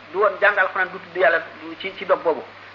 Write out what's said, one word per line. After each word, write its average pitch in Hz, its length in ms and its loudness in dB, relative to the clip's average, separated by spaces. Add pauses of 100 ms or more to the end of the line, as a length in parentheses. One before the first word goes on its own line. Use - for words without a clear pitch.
(120)
du 156 80 -6
woon 202 120 4 (100)
jàng 202 160 4
alxuraan, 190 340 0
du 190 80 -10
tudd - 220 -12
Yàlla, 165 180 6 (220)
du 160 180 -14
ci, 190 180 -8
ci 190 80 -10
dog 180 180 2
boobu, 151 180 0 (340)